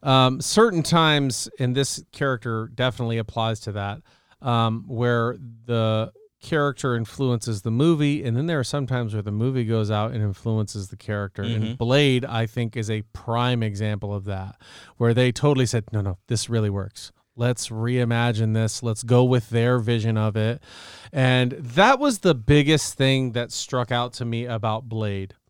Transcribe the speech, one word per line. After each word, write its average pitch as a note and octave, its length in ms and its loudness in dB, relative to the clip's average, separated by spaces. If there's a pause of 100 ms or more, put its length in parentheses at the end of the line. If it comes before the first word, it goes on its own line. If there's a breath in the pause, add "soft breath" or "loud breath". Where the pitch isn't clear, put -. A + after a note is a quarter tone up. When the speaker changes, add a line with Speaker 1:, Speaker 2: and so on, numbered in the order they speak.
Speaker 1:
Um, C3 380 4
certain G#3 440 4
times, D3+ 640 2 (100)
and B2 160 0
this - 380 -2
character A#2+ 600 -4
definitely A#2 460 -2
applies A2+ 420 -2
to G#2+ 120 -10
that, G2+ 300 -8 (400 soft breath)
um, A#2 440 0
where A#2+ 500 0 (300)
the A2 460 0 (280)
character C#3+ 560 -2
influences A#2 640 -2
the A#2 80 -4
movie, D3 540 2
and A#2 120 -2
then D3 100 -2
there E3 120 0
are B2+ 60 -2
some C#3+ 220 -4
times A#2+ 260 -2
where G#2+ 100 -4
the G2+ 100 -6
movie A#2+ 320 0
goes A2 260 0
out G#2+ 220 0
and A2+ 100 -2
influences G#2 680 -2
the - 80 -14
character. G#2 460 -6
Speaker 2:
Mm-hmm. A2+ 200 -2
Speaker 1:
And A2+ 160 -4
Blade, B2+ 460 4
I A#2 220 -2
think, A#2 320 -4
is A2 120 -4
a G#2+ 120 -2 (100)
prime A#2+ 500 -2
example G#2 520 -4
of G2 100 -8
that, G2 320 -8 (400 loud breath)
where A#2 160 2
they B2 200 4
totally C3 340 2
said, A2 260 -2
"No, G#2+ 80 0
no, G2 160 -4 (120)
this A#2 200 -2
really A2 220 0
works. G2 420 -8 (240)
Let's A#2+ 320 -2
reimagine A#2 840 0
this. A2+ 280 -2
Let's A2+ 200 -4
go B2 220 6
with B2 260 2
their A#2 280 2
vision A2+ 380 0
of G#2+ 180 0
it." A2+ 280 -2 (500 loud breath)
And B2+ 400 2
that E3+ 460 4
was C4+ 220 0
the F3 140 4
biggest D3 600 4
thing C3 380 2
that A#2+ 200 -4
struck B2+ 400 -4
out A#2+ 220 -2
to B2 100 -8
me A#2 220 -4
about A2+ 420 -4
Blade G#2 460 -4 (140)